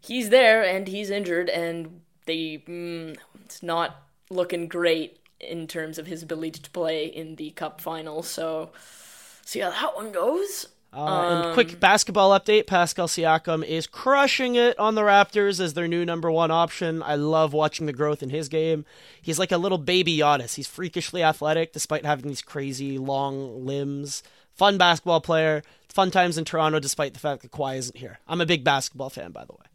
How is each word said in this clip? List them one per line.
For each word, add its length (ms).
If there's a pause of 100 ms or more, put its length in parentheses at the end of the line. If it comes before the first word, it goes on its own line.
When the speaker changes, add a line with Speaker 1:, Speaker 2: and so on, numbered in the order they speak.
Speaker 1:
He's 300
there, 320
and 240
he's 240
injured, 380
and 540 (240)
they, 380
mm, 520 (280)
it's 160
not 420 (280)
looking 380
great 500 (220)
in 260
terms 320
of 80
his 160
ability 380
to 100
play 360
in 300
the 140
cup 300
final, 420
so 480 (720)
see 160
how 100
that 260
one 160
goes. 540 (260)
Speaker 2:
Uh, 120
and 440
Speaker 1:
Um, 60
Speaker 2:
quick 240
basketball 520
update, 360
Pascal 400
Siakam 580
is 220
crushing 720
it 220
on 160
the 80
Raptors 580
as 140
their 120
new 180
number 260
one 200
option. 520
I 120
love 380
watching 320
the 80
growth 300
in 80
his 180
game. 380 (340)
He's 180
like 140
a 60
little 200
baby 380
Giannis. 380
He's 120
freakishly 560
athletic 520
despite 320
having 200
these 160
crazy 540
long 720
limbs. 560 (320)
Fun 240
basketball 420
player. 420 (260)
Fun 220
times 280
in 80
Toronto 340
despite 320
the 80
fact 220
that 100
Kawhi 240
isn't 220
here. 280
I'm 140
a 60
big 180
basketball 460
fan, 200
by 140
the 80
way. 220